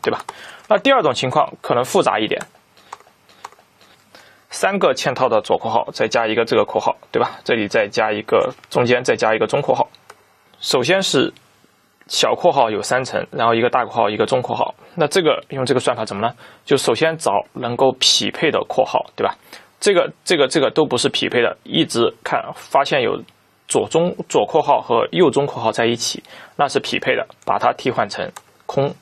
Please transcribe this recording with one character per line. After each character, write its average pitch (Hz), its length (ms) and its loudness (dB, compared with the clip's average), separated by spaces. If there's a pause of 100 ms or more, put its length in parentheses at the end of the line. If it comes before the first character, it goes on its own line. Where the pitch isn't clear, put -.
对 117 80 0
吧？ 113 80 -6 (480)
那 208 100 2
第 277 140 2
二 254 100 4
种 147 120 2
情 127 160 -2
况 147 200 0 (120)
可 - 120 -2
能 120 80 2
复 170 200 2
杂 107 180 2
一 107 80 -2
点， - 140 -4 (2000)
三 - 280 -2
个 175 160 2
嵌 131 200 -2
套 123 160 0
的 110 100 4
左 104 180 0
括 113 140 -6
号， 110 220 0
再 113 160 -2
加 117 180 0
一 107 80 0
个 117 80 2
这 113 140 0
个 104 80 4
括 - 160 -2
号， - 120 -2 (160)
对 117 120 -2
吧？ - 240 -4
这 127 100 0
里 104 140 -2
再 110 180 2
加 107 240 -2
一 107 120 -4
个， 117 300 2 (160)
中 127 160 0
间 123 160 2
再 127 140 2
加 110 180 2
一 110 40 0
个 110 100 0
中 139 140 0
括 - 120 -2
号。 - 140 0 (720)
首 131 240 0
先 190 180 2
是 143 320 0 (760)
小 117 280 0
括 170 160 2
号 131 180 4
有 104 120 -2
三 127 200 -2
层， 104 300 -6
然 117 160 0
后 117 60 4
一 113 80 2
个 120 80 2
大 123 160 0
括 101 80 -12
号， 110 160 2
一 107 80 -4
个 110 80 2
中 127 160 0
括 123 120 -6
号。 - 220 -4 (200)
那 156 120 0
这 185 140 0
个 147 200 2 (100)
用 131 140 -4
这 131 80 0
个 127 60 2
算 123 160 0
法 110 80 -6
怎 107 100 -8
么 101 80 -6
呢？ 117 120 -2 (320)
就 143 100 4
首 131 180 0
先 160 240 0
找 113 140 0 (220)
能 120 240 -6
够 131 200 4
匹 - 320 2
配 156 220 -2
的 104 160 0
括 - 160 0
号， - 160 0 (160)
对 - 100 -2
吧？ - 80 -2 (460)
这 208 140 2
个， 175 180 2 (140)
这 185 100 2
个， 143 100 4
这 131 140 0
个 131 100 4
都 156 160 2
不 123 120 -2
是 131 100 0
匹 143 220 -2
配 120 120 2
的， - 220 0
一 156 220 0
直 117 280 0 (120)
看， - 180 -2 (100)
发 - 300 0
现 139 180 0
有 101 160 0 (520)
左 101 180 0
中， 170 260 0 (140)
左 120 180 2
括 151 160 0
号 131 200 2
和 117 320 0
右 160 180 4
中 139 140 0
括 123 180 -8
号 113 80 0
在 117 140 0
一 120 100 0
起， - 260 -8 (360)
那 143 100 2
是 135 140 -2
匹 - 180 -6
配 127 160 0
的， 117 100 -4 (200)
把 101 120 0
它 123 140 2
替 - 180 -4
换 110 200 -2
成 95 200 -8 (360)
空。 139 360 -2